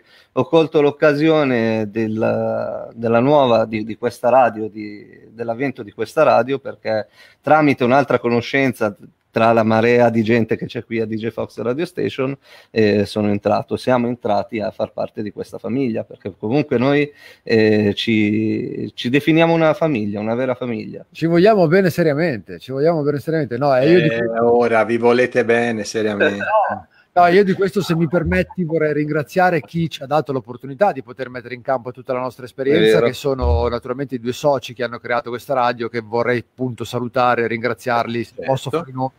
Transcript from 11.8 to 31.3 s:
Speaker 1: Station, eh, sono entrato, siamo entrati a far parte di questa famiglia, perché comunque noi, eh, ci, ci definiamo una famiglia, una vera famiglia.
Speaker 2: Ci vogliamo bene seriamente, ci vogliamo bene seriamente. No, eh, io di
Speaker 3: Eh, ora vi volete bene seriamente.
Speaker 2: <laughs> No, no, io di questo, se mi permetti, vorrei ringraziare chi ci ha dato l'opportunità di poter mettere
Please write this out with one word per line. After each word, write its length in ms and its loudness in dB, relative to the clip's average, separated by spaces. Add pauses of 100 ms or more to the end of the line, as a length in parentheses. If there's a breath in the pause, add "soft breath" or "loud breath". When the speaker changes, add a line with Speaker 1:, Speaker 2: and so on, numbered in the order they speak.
Speaker 1:
Station, 520 -6 (320 soft breath)
eh, 380 2
sono 240 -2
entrato, 460 -2
siamo 320 0
entrati 500 -4
a 140 -6
far 180 -6
parte 320 -10
di 80 -8
questa 260 -14
famiglia, 460 -4
perché 340 -12
comunque 420 -2
noi, 300 2 (360 loud breath)
eh, 500 4
ci, 960 -2
ci 160 -8
definiamo 460 2
una 180 4
famiglia, 460 -2
una 160 -4
vera 220 -2
famiglia. 560 -10
Speaker 2:
Ci 140 -4
vogliamo 420 4
bene 220 4
seriamente, 680 -2
ci 140 -14
vogliamo 300 0
bene 180 -2
seriamente. 360 -4
No, 200 2
eh, 120 4
io 120 6
di 80 0
Speaker 3:
Eh, 320 -2
ora 420 4
vi 140 0
volete 480 2
bene 400 0
seriamente. 640 -2
Speaker 2:
<laughs> 520 -2 (140)
No, 120 4
no, 40 6
io 140 6
di 120 2
questo, 280 -2
se 140 -2
mi 100 2
permetti, 560 -2
vorrei 300 -2
ringraziare 720 0
chi 280 -4
ci 100 -14
ha 60 -12
dato 240 -2
l'opportunità 600 -4
di 100 -10
poter 260 -12
mettere 280 -12